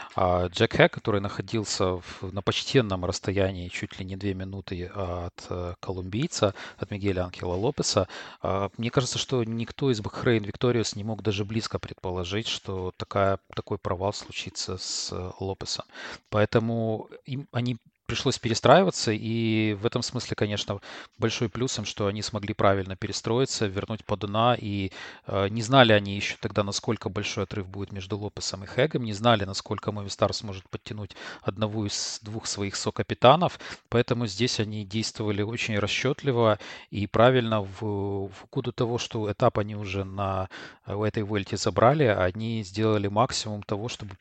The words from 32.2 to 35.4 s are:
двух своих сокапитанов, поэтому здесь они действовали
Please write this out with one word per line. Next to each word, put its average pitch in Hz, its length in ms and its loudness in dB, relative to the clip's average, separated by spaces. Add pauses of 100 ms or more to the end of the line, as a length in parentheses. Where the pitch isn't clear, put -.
двух 107 240 -8
своих 101 280 -4
сокапитанов, - 840 4 (280)
поэтому 120 380 0
здесь 110 320 -2
они 107 260 -2
действовали 104 580 -2